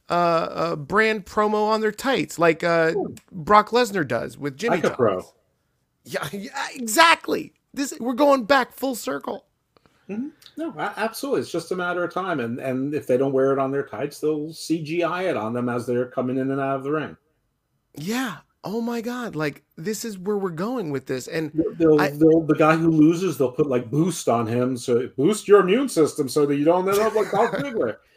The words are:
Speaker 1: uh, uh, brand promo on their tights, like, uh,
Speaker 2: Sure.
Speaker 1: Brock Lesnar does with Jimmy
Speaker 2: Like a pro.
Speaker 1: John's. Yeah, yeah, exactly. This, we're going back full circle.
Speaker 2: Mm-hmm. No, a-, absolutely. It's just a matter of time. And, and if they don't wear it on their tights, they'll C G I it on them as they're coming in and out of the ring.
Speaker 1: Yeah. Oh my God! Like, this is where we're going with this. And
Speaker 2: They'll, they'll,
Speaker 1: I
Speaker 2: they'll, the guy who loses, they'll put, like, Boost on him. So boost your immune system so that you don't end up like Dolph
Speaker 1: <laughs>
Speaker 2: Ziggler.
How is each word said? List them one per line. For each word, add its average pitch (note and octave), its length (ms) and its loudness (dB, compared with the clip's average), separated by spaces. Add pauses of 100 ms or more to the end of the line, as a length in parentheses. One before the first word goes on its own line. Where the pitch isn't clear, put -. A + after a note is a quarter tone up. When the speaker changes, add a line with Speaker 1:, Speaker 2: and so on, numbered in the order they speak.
(100)
Speaker 1:
uh, - 20 0
uh, E3+ 640 0
brand G3+ 480 0
promo G#3+ 440 0
on A3 120 0
their G#3+ 120 0
tights, G#3+ 460 -2
like, E3 240 4
uh, E3+ 300 2
Speaker 2:
Sure. - 160 -4 (220)
Speaker 1:
Brock G3+ 400 2
Lesnar G3+ 360 0
does A#2+ 300 -4
with C3+ 200 -8
Jimmy G#3 200 0
Speaker 2:
Like D#3+ 80 -2
a - 60 2
pro. A2+ 240 2
Speaker 1:
John's. F2+ 180 -8 (720)
Yeah, D3 280 -8
yeah, A3+ 420 -10
exactly. D#4 800 2 (180)
This, C#4 280 -6
we're A#3+ 140 -2
going C4+ 300 4
back B3 280 2
full C4 240 -4
circle. F#3+ 500 -8 (640)
Speaker 2:
Mm-hmm. A#3 180 -6 (280)
No, D4 200 -8
a-, E3+ 200 -6
absolutely. A3 460 -4
It's A#2 100 -10
just E3 180 -6
a F#3 60 -2
matter F3+ 260 -2
of E3+ 100 -4
time. F3+ 280 -4
And, A#2 180 -6
and C3 340 -4
if C#3+ 140 -6
they B2+ 100 2
don't C3+ 160 0
wear C3+ 200 2
it C3+ 80 0
on C3+ 100 -2
their C#3 160 -4
tights, C3 320 -8
they'll D3+ 340 -4
C D#3+ 300 -4
G E3 220 -4
I F3 260 -4
it C#3 60 -2
on A2 160 -4
them B2 160 -2
as A#2+ 180 -4
they're B2 200 -2
coming B2+ 300 -4
in C3+ 140 -2
and C#3 100 -2
out C3+ 160 -2
of C3+ 60 -8
the C#3 80 -6
ring. C#3 260 -4 (800)
Speaker 1:
Yeah. G#3 440 -6 (260)
Oh A3 160 -6
my A#3 200 -6
God! A#3+ 360 -8
Like, D3+ 260 -6 (140)
this G#3 280 -6
is G#3+ 140 -8
where G3 180 -4
we're G3 140 -2
going F3+ 400 -4
with C3+ 160 -4
this. B2+ 220 -6
And D#3+ 260 -4
Speaker 2:
They'll, D#3 200 -2
they'll, D#3+ 260 6
Speaker 1:
I C#3+ 100 2
Speaker 2:
they'll, D#3+ 320 6
the D3+ 140 6
guy D#3 200 6
who E3 140 4
loses, E3 480 4
they'll B2+ 140 2
put, D3+ 160 0
like, B2 200 0
Boost D#3+ 400 0
on A#2 180 2
him. B2 300 0
So A#2+ 400 0
boost E3+ 300 0
your G3+ 140 8
immune G#3+ 280 2
system C#3+ 400 0
so D3 180 2
that C#3+ 100 0
you C#3+ 80 0
don't F3+ 240 4
end G3+ 100 2
up G#3+ 160 0
like G#3+ 160 0
Dolph G#3+ 200 2
Speaker 1:
<laughs> - 20 -4
Speaker 2:
Ziggler. G3+ 460 -4 (180)